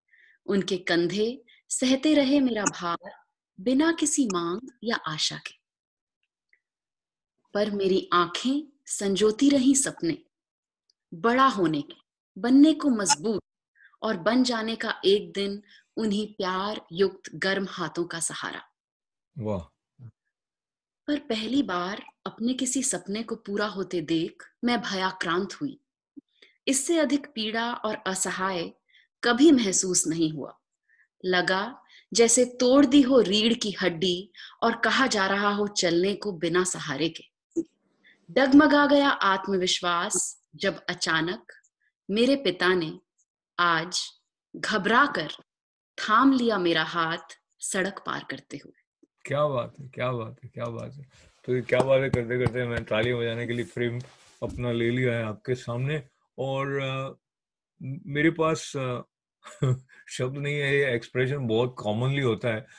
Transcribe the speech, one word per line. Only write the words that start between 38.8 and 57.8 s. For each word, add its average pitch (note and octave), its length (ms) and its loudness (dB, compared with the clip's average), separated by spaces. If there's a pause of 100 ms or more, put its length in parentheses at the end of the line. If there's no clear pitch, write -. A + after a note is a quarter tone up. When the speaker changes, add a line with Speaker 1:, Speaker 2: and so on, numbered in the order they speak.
Speaker 1:
गया C#4 220 4
आत्मविश्वास F#3 1300 -2 (140)
जब F#3 320 -4
अचानक F3 640 -2 (580)
मेरे B3 260 4
पिता F#3 380 2
ने F3 240 -2 (600)
आज E3+ 520 0 (460)
घबराकर G#3 720 0 (680)
थाम B3 340 4
लिया A#3+ 260 2
मेरा E3+ 240 2
हाथ E3 560 -4 (220)
सड़क G3 460 -4
पार - 240 -8
करते - 260 -14
हुए। - 160 -18 (520)
Speaker 2:
क्या C#3+ 220 0
बात A#2+ 340 -4
है, C3+ 80 -18
क्या B2 240 -6
बात A2+ 320 -8
है, A#2+ 100 -20
क्या A#2 100 -10
बात A2+ 300 -10
है। C#3 120 -20 (380)
तो B2+ 100 -2
ये B2 80 0
क्या D3+ 180 2
बात C3+ 200 4
है C3+ 100 0
करते B2 280 -2
करते B2 280 -2
मैं A#2 180 -4
तालियां A#2+ 340 0
बजाने A#2 280 -4
के A#2 60 -4
लिए A#2+ 120 -4
फ्रेम A#2+ 360 -4 (420)
अपना A#2+ 300 -6
ले A#2 180 0
लिया B2 240 0
है A#2 100 -2
आपके A2 300 -6
सामने C3 480 -6 (360)
और, C3+ 420 -4
अ, C3+ 300 -6 (720)